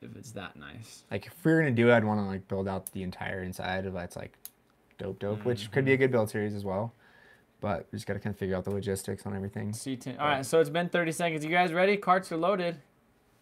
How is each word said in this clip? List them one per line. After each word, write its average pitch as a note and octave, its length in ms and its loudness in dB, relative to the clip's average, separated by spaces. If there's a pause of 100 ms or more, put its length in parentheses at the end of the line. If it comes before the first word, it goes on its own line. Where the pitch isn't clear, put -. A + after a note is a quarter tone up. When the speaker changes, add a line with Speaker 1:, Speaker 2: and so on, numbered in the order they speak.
Speaker 1:
if A2+ 160 -16
it's G#2+ 160 -16
that F#2+ 240 -12
nice. D2 540 -18
Speaker 2:
Like, G#2 160 -6
if - 180 -8
we D#3+ 80 6
were D#3+ 80 6
gonna D3+ 120 4
do A#2 180 8
it, - 20 10
I'd A2+ 120 8
wanna, G#2+ 220 0
like, F#2+ 220 -6
build G2 180 -2
out F#2+ 200 -4
the F#2+ 160 -8
entire F#2+ 400 -6
inside F#2 440 -4
of F#2+ 60 -6
that's, F2 240 -8
like, - 160 -12 (640)
dope, F#2+ 200 -8
dope, G#2 260 -4
which A#2 280 -2
could C3+ 120 2
be C3+ 80 6
a - 20 6
Speaker 1:
Mm-hmm. C3 100 4
Speaker 2:
good C3+ 60 4
build A2 200 2
series G#2 240 -2
as G2+ 100 -8
well. G2+ 280 -4 (680)
But G2+ 320 -4
we G#2 60 -6
just - 80 -12
gotta G2+ 140 -4
kinda G#2 160 -6
figure F#2+ 200 -2
out F2+ 80 -4
the G2 60 -6
logistics G2 560 -4
on G2+ 100 -6
everything. G#2 360 -6
Speaker 1:
C B2+ 240 -8
ten. B2 200 -10
Speaker 2:
But C#3+ 60 -8
Speaker 1:
All D3 60 2
right, C3+ 180 0
so E3 140 6
it's D3 100 4
been F3 180 0
thirty E3+ 240 2
seconds. D#3+ 320 -2
You D#3 60 -4
guys F3 220 4
ready? F#3+ 240 4
Carts F#3 360 2
are E3+ 40 0
loaded. E3+ 440 0 (600)